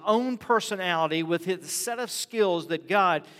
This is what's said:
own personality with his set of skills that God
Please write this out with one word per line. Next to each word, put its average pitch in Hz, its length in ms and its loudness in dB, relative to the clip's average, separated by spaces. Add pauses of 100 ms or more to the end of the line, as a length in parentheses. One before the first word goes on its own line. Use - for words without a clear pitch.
own 240 320 2
personality 175 840 0
with 165 220 0
his 170 260 -6
set 240 280 -4
of 240 120 -6
skills 190 580 0
that 165 200 -4
God 180 360 4 (160)